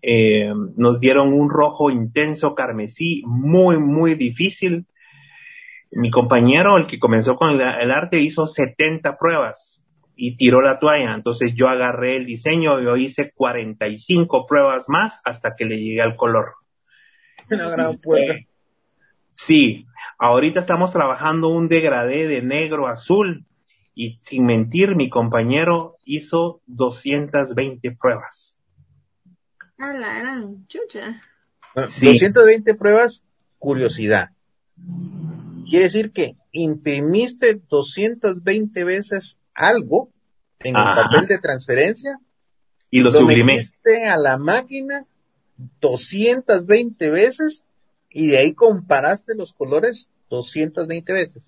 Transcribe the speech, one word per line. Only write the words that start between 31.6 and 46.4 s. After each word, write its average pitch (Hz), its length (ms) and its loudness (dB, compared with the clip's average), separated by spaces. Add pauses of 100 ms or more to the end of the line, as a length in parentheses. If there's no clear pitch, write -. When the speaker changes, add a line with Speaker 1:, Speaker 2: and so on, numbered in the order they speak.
Speaker 2:
Bueno, 131 160 -6
Speaker 1:
Sí. 127 160 2
Speaker 2:
doscientas 202 400 8
veinte 220 280 4
pruebas, 220 480 2 (360)
curiosidad. 110 720 -2 (1400)
Quiere 180 120 4
decir 214 260 -2
que 156 260 -6 (160)
imprimiste 160 1000 -2 (160)
doscientas 190 720 -2
veinte 208 400 -4
veces 196 540 -6 (160)
algo 226 560 0 (500)
en 127 160 -2
el 107 60 6
Speaker 1:
Ajá. 101 220 4
Speaker 2:
papel 151 240 2
de 190 100 0
transferencia, 170 800 -4 (720)
Speaker 1:
Y 127 100 4
lo 123 100 6
Speaker 2:
lo 143 100 8
Speaker 1:
sublimé. 120 340 6
Speaker 2:
metiste 226 520 0
a 185 120 0
la 135 180 0
máquina 269 720 -6 (720)
doscientas 196 840 -2